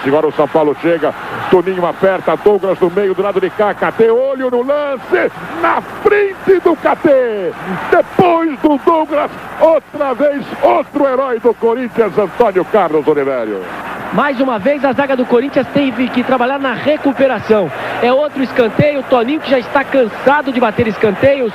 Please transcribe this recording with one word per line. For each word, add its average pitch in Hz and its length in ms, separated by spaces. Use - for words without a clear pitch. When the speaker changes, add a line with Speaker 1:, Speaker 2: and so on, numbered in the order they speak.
Speaker 1:
Senhora. 147 240
O 139 60
São 147 160
Paulo 151 340
chega, 156 320
Toninho 180 380
aperta, 170 500
Douglas 190 440
no 180 100
meio, 190 240
do 180 80
lado 190 180
de 190 100
cá, 208 220
K 175 200
T, 226 180
olho 262 400
no 240 120
lance, 285 680
na 330 200
frente 392 640
do 339 100
K 302 220
T. 233 560
Depois 330 720
do 294 200
Douglas, 311 520
outra 294 520
vez, 285 320
outro - 460
herói 254 320
do 226 160
Corinthians, 226 640
Antônio 190 460
Carlos 156 420
Oliveira. 131 540
Speaker 2:
Mais 254 280
uma 254 180
vez, 269 260
a 269 80
zaga 269 220
do 247 100
Corinthians 262 480
teve 262 360
que 247 160
trabalhar 262 340
na 269 160
recuperação. 226 960
É 240 100
outro 277 300
escanteio, 262 640
Toninho, 262 360
que - 80
já 254 120
está 277 240
cansado 269 680
de 240 80
bater 226 300
escanteios 220 680